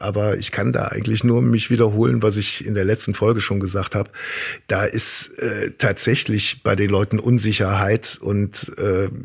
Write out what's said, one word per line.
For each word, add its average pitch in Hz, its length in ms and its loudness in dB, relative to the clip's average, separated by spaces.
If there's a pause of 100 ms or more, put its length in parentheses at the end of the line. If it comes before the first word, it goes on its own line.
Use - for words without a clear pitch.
aber 104 380 0
ich 107 120 -6
kann 110 220 -2
da - 140 -2
eigentlich 110 360 -2
nur 120 180 4
mich 117 300 2
wiederholen, 117 500 4
was 107 160 2
ich - 300 -4
in 107 80 -2
der 98 100 0
letzten 107 300 0
Folge 107 260 2
schon 101 200 -2
gesagt 95 340 -4
habe. 101 160 -2 (560)
Da 98 180 0
ist, - 540 -2
äh, 110 400 -4
tatsächlich - 840 0
bei 104 100 2
den 101 160 2
Leuten 101 300 2
Unsicherheit 104 1000 2
und, 101 560 -4
äh, 95 320 0 (160)